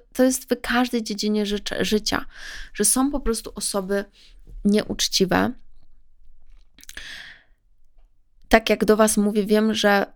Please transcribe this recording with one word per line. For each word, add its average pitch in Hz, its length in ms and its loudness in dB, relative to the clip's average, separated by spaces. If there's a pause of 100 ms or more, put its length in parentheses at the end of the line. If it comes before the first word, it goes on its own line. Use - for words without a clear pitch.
(120)
to 262 100 2
jest 262 320 0
w 240 60 -10
każdej 240 420 0
dziedzinie 214 440 -2
życia, 202 380 -4
życia, - 420 -2 (480)
że 208 100 -2
są 262 260 2
po 285 100 -2
prostu 226 340 -4
osoby 202 500 -2 (600)
nieuczciwe. 202 880 2 (3000)
Tak 220 220 4
jak 208 140 2
do 214 120 4
was 214 200 4
mówię, 208 300 0
wiem, 214 280 2
że 202 420 2